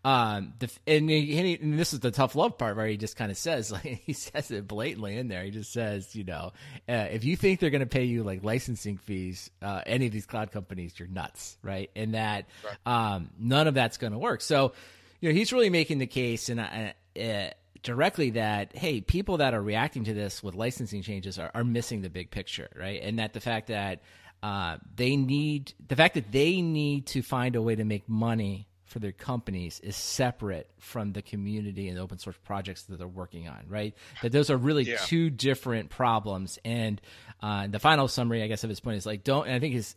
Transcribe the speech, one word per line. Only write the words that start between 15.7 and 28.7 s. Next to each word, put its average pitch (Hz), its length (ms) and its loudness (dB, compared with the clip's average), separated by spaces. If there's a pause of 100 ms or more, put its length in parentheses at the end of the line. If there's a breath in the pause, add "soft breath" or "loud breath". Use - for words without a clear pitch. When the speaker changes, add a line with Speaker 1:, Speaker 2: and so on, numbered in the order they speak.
Speaker 1:
making 160 280 4
the 127 80 0
case 120 420 0
and, 117 100 -2
uh, - 600 -8
uh, 104 300 -2 (320)
directly 139 500 2
that, 107 440 0
hey, 147 240 0
people 185 380 2
that 135 160 4
are 107 80 0
reacting 110 420 0
to 107 100 -2
this 104 300 -4
with 95 120 -6
licensing 107 460 -4
changes 95 380 -6
are, 82 140 -6
are 120 100 0
missing 117 380 0
the 92 80 -6
big 87 200 -8
picture, - 460 -8
right? 95 260 -6
And 113 180 -2
that 107 140 -2
the 113 60 -8
fact 110 280 -4
that, 101 340 -4 (420 loud breath)
uh, 98 340 -2 (180)
they 123 200 2
need, 143 580 0 (140)
the 131 80 0
fact 160 200 8
that 104 160 -2
they 165 300 4
need 147 460 0
to 131 140 0
find 123 340 0
a 113 60 2
way 113 140 2
to 107 100 0
make 107 240 -2
money 110 580 2 (180)